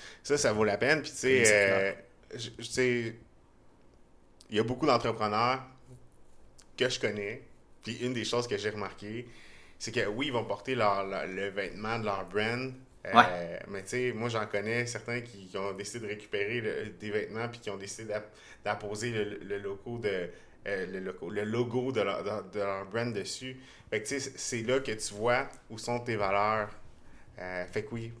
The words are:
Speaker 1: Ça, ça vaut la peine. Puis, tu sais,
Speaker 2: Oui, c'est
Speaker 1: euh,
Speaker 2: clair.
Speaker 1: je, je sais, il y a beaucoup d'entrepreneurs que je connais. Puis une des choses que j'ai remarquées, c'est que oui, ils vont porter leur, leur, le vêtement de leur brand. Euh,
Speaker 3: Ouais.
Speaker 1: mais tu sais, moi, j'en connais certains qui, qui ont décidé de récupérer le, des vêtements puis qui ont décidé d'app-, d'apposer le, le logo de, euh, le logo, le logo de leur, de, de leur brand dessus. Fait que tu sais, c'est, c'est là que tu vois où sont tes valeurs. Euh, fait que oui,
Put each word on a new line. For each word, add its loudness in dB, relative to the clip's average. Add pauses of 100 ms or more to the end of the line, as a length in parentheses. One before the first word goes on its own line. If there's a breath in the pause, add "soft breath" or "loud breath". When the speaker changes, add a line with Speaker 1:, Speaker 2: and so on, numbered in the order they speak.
(220 loud breath)
Speaker 1:
Ça, 2
ça 4
vaut 4
la 6
peine. 4
Puis, -8
tu -12
sais, 6
Speaker 2:
Oui, 8
c'est 8
Speaker 1:
euh, 4
Speaker 2:
clair. -6 (460)
Speaker 1:
je, -10
je -8
sais, 2 (1300)
il -2
y 6
a 6
beaucoup 0
d'entrepreneurs 4 (1120)
que 4
je -2
connais. -2 (400)
Puis -8
une 0
des 0
choses 0
que 0
j'ai -2
remarquées, -6 (520 loud breath)
c'est -8
que 2
oui, 0
ils -4
vont 2
porter -2
leur, 4
leur, -2
le -2
vêtement -4
de -2
leur 0
brand. 0 (340)
Euh, -4
Speaker 3:
Ouais. 6
Speaker 1:
mais -6
tu -14
sais, 0
moi, -2
j'en 0
connais 0
certains -4
qui, -12
qui -6
ont -2
décidé -8
de -6
récupérer -2
le, -2 (120)
des -8
vêtements -2
puis -12
qui -8
ont -4
décidé -10
d'app-, -4 (320 loud breath)
d'apposer -2
le, -2
le -4
logo -6
de, 0 (380 loud breath)
euh, -2
le -6
logo, -6
le -2
logo 0
de 2
leur, 2
de, -4
de -4
leur -2
brand -2
dessus. -6 (320 loud breath)
Fait 0
que -8
tu 0
sais, -4
c'est, -6
c'est -2
là 4
que -2
tu -4
vois 2 (220)
où -10
sont -2
tes -2
valeurs. 4 (680 soft breath)
Euh, -4
fait -2
que -8
oui, -6